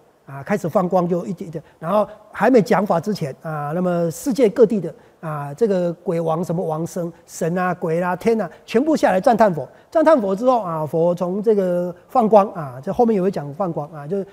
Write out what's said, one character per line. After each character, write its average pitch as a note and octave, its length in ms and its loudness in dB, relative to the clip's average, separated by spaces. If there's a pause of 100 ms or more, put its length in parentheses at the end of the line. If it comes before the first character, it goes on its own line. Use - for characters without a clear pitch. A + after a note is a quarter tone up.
(260)
啊， C#3 180 -16
开 G#3 140 -2
始 F3 100 -4
放 F3+ 200 0
光 F3+ 200 0
就 F3 180 -2
一 G#3 80 -6
点 E3 160 -12
点， D#3 140 -12 (160)
然 D#3+ 120 -6
后 G#3 160 0 (240)
还 G#3 180 0
没 B3+ 120 6
讲 F#3 240 2
法 F3 140 0
之 G#3 140 -4
前 C#3 280 -6
啊， D3+ 320 -8
那 F3+ 80 -2
么 F3 280 0
世 A#3 240 -4
界 A3 160 4
各 A3+ 160 4
地 G#3 140 2
的 E3+ 140 -8 (260)
啊， D3 340 -8
这 A3+ 140 0
个 F3+ 240 0
鬼 E3 300 -4
王、 D#3+ 200 -2
什 F3 140 -4
么 F3+ 100 -4
王 D#3+ 220 -4
生、 E3+ 240 -6 (140)
神 F3 320 -4
啊、 F3+ 160 -2
鬼 E3 260 -4
啦、 F3+ 160 -2
天 A3+ 240 0
啊， F3 100 -6 (160)
全 A3+ 160 0
部 D#4 140 2
下 A#3+ 160 2
来 F#3 80 2
赞 A3+ 160 4
叹 G3+ 180 4
佛。 C#3+ 140 -6 (220)
赞 D#4 160 2
叹 D#4 160 6
佛 G3 120 0
之 A#3 160 0
后 B3 120 4
啊， E3 240 -4
佛 E3+ 280 2
从 F3+ 300 -4
这 A3 100 4
个 F3+ 400 0 (140)
放 A3+ 220 2
光 G#3 220 6
啊， C3+ 300 -12
这 G3 120 -6
后 A#3+ 120 2
面 A3+ 80 2
也 F#3+ 80 2
会 F#3+ 80 2
讲 C#3+ 240 -8
放 F3 200 -4
光 D3 180 -8
啊， D3 160 -14
就 G3 260 -4